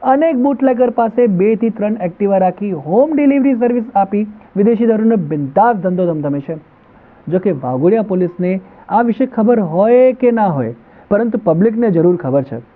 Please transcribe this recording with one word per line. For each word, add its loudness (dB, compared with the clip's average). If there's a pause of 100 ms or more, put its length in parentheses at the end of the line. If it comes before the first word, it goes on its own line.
અનેક 2
બુટલેગર 0
પાસે -2 (220)
બે 2
થી -2
ત્રણ -4
Activa -2
રાખી -2 (160)
હોમ 2
ડિલિવરી 2
સર્વિસ -2
આપી 0 (340)
વિદેશી 2
દારૂનો 2
બિંદાસ 0
ધંધો -2
ધમધમે -4
છે. -10 (720)
જો -2
કે 0 (120)
વાઘોડિયા 0
પોલીસને -2 (380)
આ 0
વિશે -2
ખબર 0
હોય 4
કે 2
ના 0
હોય, -2 (360)
પરંતુ -2
પબ્લિકને 2
જરૂર 2
ખબર -2
છે -12 (160)